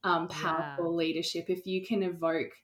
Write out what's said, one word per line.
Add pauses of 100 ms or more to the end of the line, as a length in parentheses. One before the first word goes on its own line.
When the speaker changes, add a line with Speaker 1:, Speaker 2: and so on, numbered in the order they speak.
Speaker 1:
um,
Speaker 2:
Yeah.
Speaker 1:
powerful
leadership.
If
you
can
evoke (120)